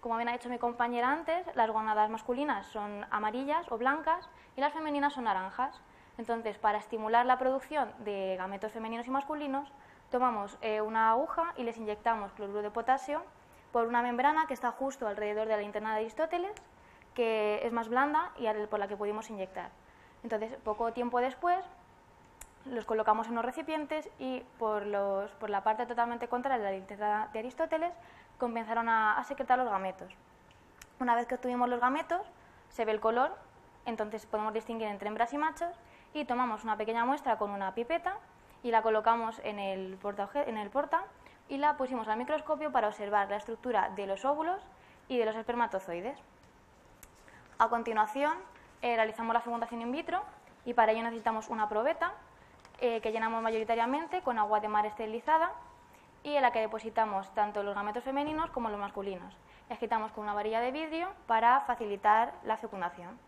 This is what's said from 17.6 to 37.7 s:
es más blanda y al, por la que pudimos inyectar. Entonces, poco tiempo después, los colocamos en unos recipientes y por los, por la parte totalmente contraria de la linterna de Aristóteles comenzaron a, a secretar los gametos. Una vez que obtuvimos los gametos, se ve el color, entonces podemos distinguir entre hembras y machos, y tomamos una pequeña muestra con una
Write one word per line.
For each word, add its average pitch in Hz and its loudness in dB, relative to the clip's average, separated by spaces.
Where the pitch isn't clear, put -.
es 233 0
más 233 -2
blanda 294 2
y 233 -2
al, 214 0
por 214 -2
la 202 -2
que 202 -6
pudimos 208 -4
inyectar. 190 -8
Entonces, 220 -4
poco 226 -2
tiempo 240 0
después, 349 2
los 240 -6
colocamos 226 2
en 233 -4
unos 233 -2
recipientes 311 -4
y 254 -6
por 214 -2
los, 202 -2
por 214 -8
la 196 0
parte 220 2
totalmente 233 -2
contraria 247 0
de 214 -2
la 196 0
linterna 208 -2
de 226 -4
Aristóteles 320 -2
comenzaron 226 -2
a, 220 4
a 254 -2
secretar 254 2
los 254 2
gametos. 190 -2
Una 240 4
vez 240 2
que 254 -2
obtuvimos 247 0
los 247 0
gametos, 311 2
se 226 -2
ve 220 0
el 214 0
color, 247 2
entonces 220 -4
podemos 214 -2
distinguir 226 -4
entre 208 -4
hembras 233 0
y 285 -2
machos, 320 -2
y 302 -2
tomamos 240 0
una 220 0
pequeña 226 0
muestra 262 2
con 208 -2
una 196 -4